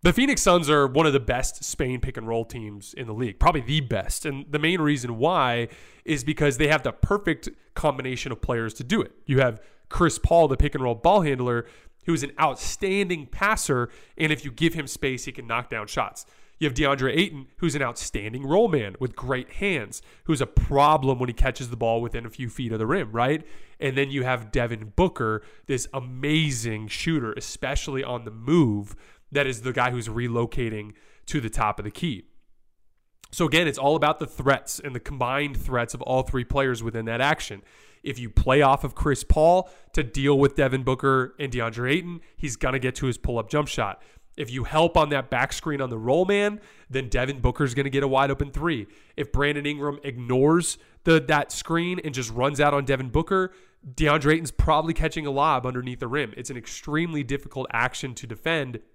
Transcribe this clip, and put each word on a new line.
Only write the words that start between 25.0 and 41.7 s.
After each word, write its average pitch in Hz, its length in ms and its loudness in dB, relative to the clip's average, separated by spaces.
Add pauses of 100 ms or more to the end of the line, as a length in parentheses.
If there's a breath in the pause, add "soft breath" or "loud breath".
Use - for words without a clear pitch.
this 127 280 -4
amazing 127 960 -2
shooter, 123 460 -2
especially 135 680 -6
on 123 220 -6
the 110 80 -12
move, 113 640 2 (360 soft breath)
that 139 140 2
is 127 160 -4
the 127 100 -6
guy 123 200 2
who's 120 160 -6
relocating 113 840 -4 (340 soft breath)
to 151 120 -2
the 113 120 -4
top 107 260 0
of 101 80 -8
the 104 60 -8
key. 135 320 -6 (1080)
So 175 140 -2
again, 160 220 2
it's 139 100 -4
all 139 180 2
about 156 220 2
the 156 80 -8
threats - 540 -2
and 135 160 -10
the - 40 -6
combined 135 560 -4
threats 120 380 -2
of 120 80 -10
all 131 220 0
three 127 200 -2
players 127 380 0
within 113 240 -6
that 117 160 -2
action. 135 400 0 (400 soft breath)
If 117 160 -8
you 120 140 -10
play 135 320 6
off 139 200 4
of 135 120 -6
Chris - 280 0
Paul 170 460 6 (240 loud breath)
to 160 80 2
deal 139 380 2
with 139 160 6
Devin 135 260 2
Booker 131 560 2
and 139 160 -6
DeAndre 120 400 -2